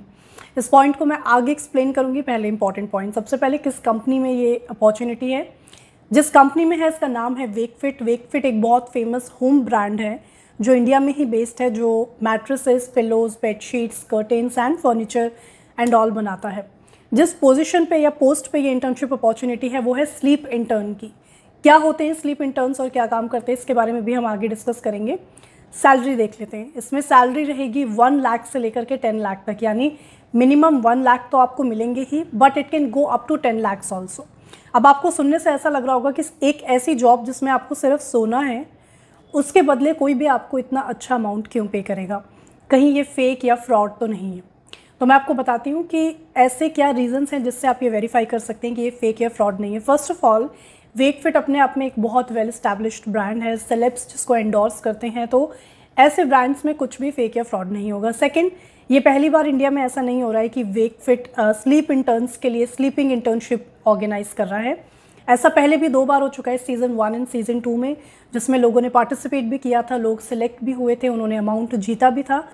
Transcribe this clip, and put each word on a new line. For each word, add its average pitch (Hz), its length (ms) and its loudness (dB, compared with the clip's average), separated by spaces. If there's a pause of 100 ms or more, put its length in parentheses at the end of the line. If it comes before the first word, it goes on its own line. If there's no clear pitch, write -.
(580)
इस 247 100 -2
पॉइंट 277 280 4
को 320 100 -2
मैं 294 120 0
आगे 247 340 2
एक्सप्लेन 269 400 -2
करूँगी, 262 300 -2
पहले 233 260 -4
इंपॉर्टेंट 202 440 -4
पॉइंट। 202 220 -6
सबसे 220 240 -4
पहले 269 200 0
किस 285 220 -6
कंपनी 240 400 -2
में 262 140 -2
ये 240 360 -2
अपॉर्चुनिटी 233 600 -2
है, 277 160 -4 (640)
जिस 285 180 4
कंपनी 285 360 6
में 330 120 2
है 320 100 2
इसका 320 200 -2
नाम 240 280 -4
है 254 120 -6
वेकफिट। 233 540 -6
वेकफिट 240 440 -2
एक 226 160 0
बहुत 240 300 2
फेमस 240 400 -4 (100)
होम 269 200 4
ब्रांड 214 400 0
है 220 180 -6 (400)
जो 233 140 4
इंडिया 254 260 4
में 277 140 0
ही 294 120 -2
बेस्ड 233 360 -4
है, 247 80 0
जो 226 540 -2
मैट्रेसेस, 247 720 0
पिलोज, 226 460 0
बेडशीट्स, 226 720 -6
curtains 233 440 0
and 254 240 0
furniture 233 480 0 (500)
and 240 140 0
all 220 160 4
बनाता 208 400 -6
है। 202 160 -10 (460)
जिस 294 220 2
पोजीशन 302 520 2
पे 330 120 0
या 294 120 4
पोस्ट 294 380 0
पे 302 120 -2
ये 269 120 0
इंटर्नशिप 254 420 -2
अपॉर्चुनिटी 240 560 -2
है 262 100 -4
वो 247 140 0
है 277 120 -2
स्लीप 294 420 0
इंटर्न 220 460 -2
की। 208 140 -16 (560)
क्या 294 120 8
होते 311 300 2
हैं 311 80 -2
स्लीप 294 280 -6
इंटर्न्स 269 400 -2
और 262 80 -4
क्या 247 160 -2
काम 226 220 -2
करते 240 240 -4
हैं 254 80 -2
इसके 254 140 -4
बारे 226 180 2
में 233 140 -4
भी 233 80 -2
हम 240 120 -2
आगे 214 220 -4
डिस्कस 226 320 -6
करेंगे। 214 380 -4 (560)
सैलरी 262 420 4
देख 214 240 -2
लेते 214 180 -12
हैं। 233 200 -14
इसमें 269 240 -4
सैलरी 254 420 4
रहेगी 277 400 -4
वन 240 360 2
लाख 233 260 -2
से - 140 -8
लेकर 226 260 -4
के 262 120 -6
टेन 220 220 -4
लाख 196 280 -6
तक, 208 160 -6
यानी 226 280 0 (440)
मिनिमम 285 460 6
वन 233 220 2
लाख 247 280 2
तो 277 60 2
आपको 254 260 2
मिलेंगे 233 380 -2
ही, 294 220 -4 (120)
but 269 180 6
it 285 220 -4
can 294 160 0
go 277 180 0
up - 220 -2
to 302 140 0
ten 226 180 0
lakhs 202 300 -4
also। 185 280 -10 (540)
अब 240 120 6
आपको 285 240 6
सुनने 311 280 0
से 330 100 -2
ऐसा 285 200 0
लग 269 160 -2
रहा 262 100 0
होगा 254 160 0
कि 254 120 -4 (200)
एक 294 200 2
ऐसी 254 320 0
जॉब 240 300 4
जिसमें 262 260 -4
आपको 262 240 -2
सिर्फ 285 240 0
सोना 233 400 -2
है, 277 260 -4 (680)
उसके - 280 2
बदले 285 320 2
कोई 285 200 0
भी 269 120 0
आपको 262 340 -2
इतना 254 220 -4
अच्छा 247 340 -6
अमाउंट 214 320 -4
क्यों 214 200 -4
पे 196 140 -6
करेगा, 196 420 -8 (460)
कहीं 277 240 6
ये 285 100 0
फेक 262 420 -2
या 240 100 4
फ्रॉड 220 440 0
तो 226 80 -4
नहीं 190 280 -6
है। 180 60 -16 (580)
तो 254 60 0
मैं 262 100 6
आपको 277 180 2
बताती 254 360 -2
हूँ 320 140 -4
कि 320 320 -2 (220)
ऐसे 254 320 4
क्या 285 200 2
रीजंस 254 440 -2
हैं 277 100 -4
जिससे 247 240 -4
आप 240 160 0
ये 247 60 2
वेरीफाई 226 360 0
कर 226 140 -4
सकते 220 280 -10
हैं 240 80 -6
कि 233 60 -6
ये 240 80 -2
फेक 226 320 -2
या 233 80 0
फ्रॉड 208 320 -2
नहीं 208 120 -6
है। 220 80 -6
First 294 300 0
of 339 140 -8
all, 226 220 4 (480)
वेकफिट 277 420 2
अपने 285 220 0
आप 262 180 2
में 269 80 -2
एक 262 140 -6
बहुत 233 300 0
well 226 220 -2
established 220 560 -4
brand 214 360 -4
है, 226 140 -4
सेलेब्स 240 520 -2
जिसको - 260 -2
एंडोर्स 214 440 0
करते 220 280 -6
हैं, 233 200 -6
तो 262 240 0 (460)
ऐसे 294 280 6
ब्रांड्स 262 400 2
में 302 100 -2
कुछ 262 260 -6
भी 285 100 -4
फेक 233 260 -4
या 233 60 -2
फ्रॉड 185 280 -6
नहीं 208 200 -6
होगा। 208 200 -4
सेकंड, 311 400 0 (400)
ये 269 80 6
पहली 277 300 4
बार 302 180 4
इंडिया 277 220 0
में 277 140 0
ऐसा 254 180 -4
नहीं 247 220 -2
हो 233 80 -2
रहा 220 100 0
है 226 80 -2
कि 240 140 -4
वेकफिट, 226 760 -2
अ, 214 120 2
स्लीप 294 400 2
इंटर्न्स 247 460 0
के 262 120 -2
लिए 233 160 0
स्लीपिंग 269 460 -2
इंटर्नशिप 233 560 -2 (200)
ऑर्गेनाइज 208 460 -2
कर 202 140 -4
रहा 196 120 -6
है। 254 320 -6 (380)
ऐसा 247 200 6
पहले 294 280 4
भी 302 100 0
दो 262 180 2
बार 277 160 2
हो 277 60 0
चुका 262 240 -6
है, 254 60 -2
सीजन 247 340 -4
वन 220 220 -2
and 247 140 -6
सीजन 233 320 -4
टू 233 180 -4
में, 269 200 -4 (360)
जिसमें 247 260 0
लोगों 240 220 4
ने 247 80 0
पार्टिसिपेट 247 560 0
भी 233 120 -4
किया 240 240 0
था, 247 160 -4
लोग 220 220 -2
सिलेक्ट 240 440 -6
भी 247 80 -4
हुए 247 240 -2
थे, 247 120 -2
उन्होंने 220 300 -2
अमाउंट 214 380 -4
जीता 226 340 2
भी 254 140 -2
था। 277 200 -2 (100)